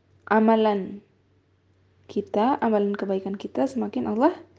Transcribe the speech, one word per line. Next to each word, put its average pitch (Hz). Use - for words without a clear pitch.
amalan 214
kita, 214
amalan 202
kebaikan 196
kita, 262
semakin 226
Allah 277